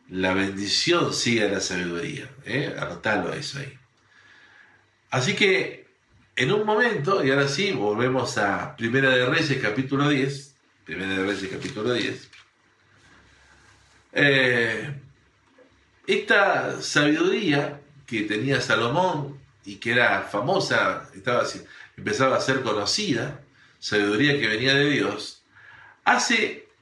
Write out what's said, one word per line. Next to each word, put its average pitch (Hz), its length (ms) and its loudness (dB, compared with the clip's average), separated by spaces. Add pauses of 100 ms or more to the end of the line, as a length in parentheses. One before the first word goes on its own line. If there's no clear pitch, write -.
La 92 240 0
bendición 98 800 0
sigue 117 300 0
a 101 80 2
la 95 80 -2
sabiduría, 85 680 -6 (160)
¿eh? 120 320 -4
Anotalo 95 560 -4
eso - 260 -10
ahí. - 140 -12 (1400)
Así 131 260 0
que, - 520 2 (480)
en 135 160 2
un 214 140 2
momento, 202 580 0
y 135 80 2
ahora 143 160 2
sí, 190 240 -2
volvemos 120 680 0
a 98 380 -2
Primera 127 360 2
de 127 160 4
Reyes, 151 340 0
capítulo 135 480 0
diez, 139 420 -2 (320)
Primera 92 280 -6
de 95 120 0
Reyes, 98 240 -2
capítulo 107 440 -4
diez. - 360 -4 (1800)
Eh, 127 840 2 (1120)
esta 196 760 2
sabiduría 156 960 2 (260)
que 107 180 -4
tenía 123 360 0
Salomón 139 800 0 (240)
y 101 140 -16
que 117 160 -2
era 110 300 2
famosa, 113 920 0
estaba 110 280 -2
así, - 200 -8 (320)
empezaba 113 400 0
a - 60 0
ser 131 220 0
conocida, 113 760 -2 (400)
sabiduría 107 580 2
que 113 100 0
venía 120 260 2
de 143 160 4
Dios, - 540 -2 (600)
hace 233 640 0 (140)